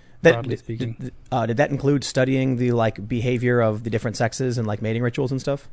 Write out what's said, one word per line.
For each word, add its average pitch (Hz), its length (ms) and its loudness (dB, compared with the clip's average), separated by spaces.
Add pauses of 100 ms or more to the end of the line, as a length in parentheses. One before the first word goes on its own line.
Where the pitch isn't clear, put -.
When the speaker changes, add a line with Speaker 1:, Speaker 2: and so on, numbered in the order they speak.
(220)
Speaker 1:
That, 165 120 8
Speaker 2:
broadly 117 160 -4
Speaker 1:
d-, 110 60 -2
d-, - 80 -20
Speaker 2:
speaking. 117 360 -6
Speaker 1:
d-, 127 100 -8 (220)
uh, 117 140 0
did 113 120 0
that 147 120 2
include 139 340 0
studying 131 520 2
the, 123 160 2
like, 113 360 0
behavior 123 520 2
of 110 240 2
the 113 60 -4
different 110 260 -2
sexes 123 420 0
and, 113 80 0
like, 107 160 -2
mating 110 200 0
rituals 123 300 0
and 131 80 -2
stuff? 143 320 -4